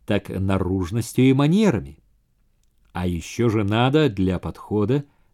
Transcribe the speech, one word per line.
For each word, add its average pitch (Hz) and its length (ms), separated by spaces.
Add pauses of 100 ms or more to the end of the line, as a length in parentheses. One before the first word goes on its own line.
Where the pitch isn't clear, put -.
так 101 240
наружностью 95 960
и 135 80
манерами. 143 680 (920)
А 90 140
еще 90 420
же 107 140
надо 139 460
для 95 300
подхода 107 680 (280)